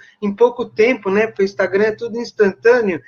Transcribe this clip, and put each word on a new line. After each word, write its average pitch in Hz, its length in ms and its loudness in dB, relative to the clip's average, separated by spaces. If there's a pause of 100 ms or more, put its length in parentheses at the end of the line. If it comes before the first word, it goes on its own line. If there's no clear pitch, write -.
(200)
em 202 140 -4
pouco 240 300 0
tempo, 220 440 0
né?" 208 200 0
Porque 220 140 -6
o - 20 2
Instagram 196 400 -2
é 220 80 0
tudo 226 260 -10
instantâneo. 214 880 0